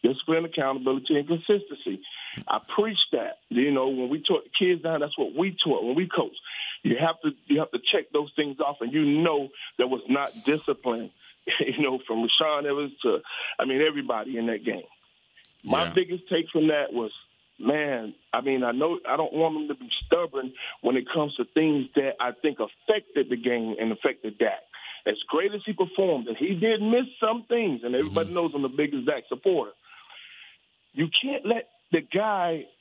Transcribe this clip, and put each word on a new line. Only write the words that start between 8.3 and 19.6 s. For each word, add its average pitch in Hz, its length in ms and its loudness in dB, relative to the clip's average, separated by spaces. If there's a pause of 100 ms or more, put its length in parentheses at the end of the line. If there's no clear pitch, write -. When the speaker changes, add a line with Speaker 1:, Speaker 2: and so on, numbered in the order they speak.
Speaker 1:
things 143 260 -2
off, 143 200 -2
and 120 140 -4
you 151 100 4
know 147 460 4 (260)
there 123 100 4
was 127 220 0
not 139 240 2 (140)
discipline, 131 640 0 (300)
<laughs> - 200 -2
you 131 220 0
know, 131 240 0
from 113 200 0
Rashaan 151 380 2
Evans 143 380 -2
to, 113 180 2 (380)
I - 80 0
mean, 131 160 2
everybody 127 560 -2
in 117 80 -2
that 113 180 -4
game. 90 200 -6 (800)
My 151 220 2
Speaker 2:
Yeah. 170 80 -4
Speaker 1:
biggest 175 380 -2
take 165 180 0
from 156 200 2
that 147 260 0
was, 113 180 -4 (460)
man, 131 560 -2 (180)
I 120 80 0
mean, 131 240 0
I 117 80 0
know 147 340 0
I 139 120 0
don't 160 160 -2
want 160 200 2
them 151 140 -6